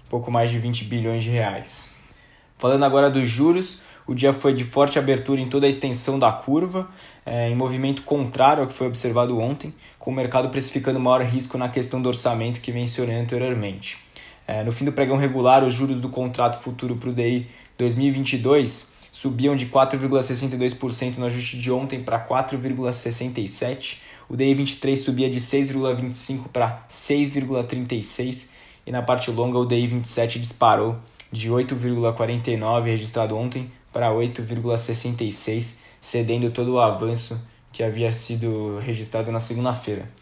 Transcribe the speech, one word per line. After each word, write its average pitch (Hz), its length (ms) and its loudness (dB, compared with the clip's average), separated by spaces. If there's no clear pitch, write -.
pouco 120 220 -4
mais 120 180 2
de 117 80 0
vinte 120 280 -2
bilhões 113 380 -2
de 113 60 -4
reais. - 640 -4
Falando 135 260 4
agora 139 280 6
dos 131 180 2
juros, 165 500 2
o 127 80 -2
dia 135 180 6
foi 135 220 2
de 123 80 -2
forte 143 340 2
abertura 135 420 2
em 127 80 -4
toda 139 200 2
a - 20 4
extensão 135 480 -2
da 123 140 6
curva, 180 560 -2
é, 120 240 -2
em 120 80 0
movimento 131 460 0
contrário 139 600 4
ao 131 40 0
que 135 60 -10
foi 131 140 -2
observado 120 520 0
ontem, 143 320 -4
com - 100 -10
o 127 40 -4
mercado 127 360 0
precificando 139 500 -2
maior 127 220 4
risco 123 380 -2
na 123 100 -2
questão 123 320 -2
do 127 80 0
orçamento 117 500 -2
que - 120 -8
mencionei 120 460 -2
anteriormente. 120 800 -4
É, 110 160 -4
no 117 80 -2
fim 117 120 -4
do 143 80 0
pregão 135 240 2
regular, 143 480 6
os 127 120 2
juros 131 240 0
do 123 100 -4
contrato 123 500 0
futuro 123 360 -6
pro 120 180 -6
D 120 160 0
I 120 220 -2
dois 123 160 2
mil 135 140 2
e 139 40 4
vinte 135 220 0
e 131 60 0
dois 131 560 2
subiam 135 440 0
de 123 120 -2
quatro 135 320 4
vírgula 131 240 2
sessenta 127 320 -2
e - 20 -4
dois 123 160 0
por 127 180 -4
cento 123 280 -4
no 123 80 -2
ajuste 120 280 -4
de 123 160 -2
ontem 131 300 -2
pra 120 160 -2
quatro 131 400 -2
vírgula 123 360 -2
sessenta 123 460 -4
e 104 80 -2
sete, - 540 -6
o - 80 -8
D 127 80 0
I 135 120 6
vinte 139 160 0
e - 60 -8
três 135 240 0
subia 131 280 0
de 123 100 -2
seis 139 280 2
vírgula 135 260 0
vinte 123 220 -4
e - 20 -2
cinco - 320 -6
pra 117 380 -2
seis 143 420 0
vírgula 131 340 -2
trinta 123 300 -4
e 113 80 -2
seis, - 560 -6
e 123 40 -8
na 123 120 -2
parte 127 260 0
longa 123 300 0
o 123 60 4
D 120 120 2
I 123 80 2
vinte 120 200 -2
e - 20 -10
sete 117 320 0
disparou 113 560 2
de 113 200 -4
oito 127 240 0
vírgula 120 360 0
quarenta 117 380 -2
e 117 80 0
nove 117 320 2
registrado 110 480 -2
ontem 123 340 -6
pra 117 180 2
oito 120 300 0
vírgula 117 360 -2
sessenta 117 460 -2
e 107 80 -2
seis, 113 480 -4
cedendo 117 480 0
todo 123 240 -2
o 123 60 4
avanço 113 600 2
que - 120 -6
havia 113 280 0
sido 110 680 -4
registrado 110 520 -4
na 117 80 -2
segunda-feira. 117 720 -4